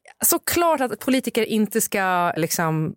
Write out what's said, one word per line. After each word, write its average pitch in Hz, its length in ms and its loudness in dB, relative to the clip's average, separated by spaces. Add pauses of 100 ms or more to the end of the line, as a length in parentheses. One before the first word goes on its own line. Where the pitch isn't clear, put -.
(260)
såklart 330 560 2
att - 180 -2
politiker 254 440 0
inte 214 380 0
ska, 180 560 0
liksom, 160 600 -2